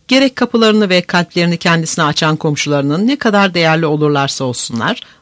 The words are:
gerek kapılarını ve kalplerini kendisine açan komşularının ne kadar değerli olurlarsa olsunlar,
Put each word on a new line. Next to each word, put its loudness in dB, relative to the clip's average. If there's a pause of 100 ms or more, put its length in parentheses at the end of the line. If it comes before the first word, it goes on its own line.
gerek 2
kapılarını 2
ve 2
kalplerini 0
kendisine 0
açan 0
komşularının 0
ne 0
kadar 0
değerli 2
olurlarsa 0
olsunlar, -4 (220)